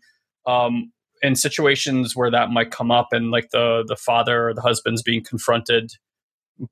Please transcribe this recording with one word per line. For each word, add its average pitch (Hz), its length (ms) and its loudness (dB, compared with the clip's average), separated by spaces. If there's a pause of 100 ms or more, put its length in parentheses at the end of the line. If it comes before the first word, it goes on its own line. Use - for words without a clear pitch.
(460)
Um, 120 460 0 (300)
in 139 140 2
situations 139 760 0
where 123 160 0
that 117 200 2
might 117 200 0
come 120 200 -2
up 120 220 4
and, 117 180 0
like, 117 200 -2
the, 117 360 2
the - 100 -6
father 117 520 0
or 113 60 -4
the 113 60 -10
husband's 117 420 0
being 117 220 -2
confronted 117 680 0 (800)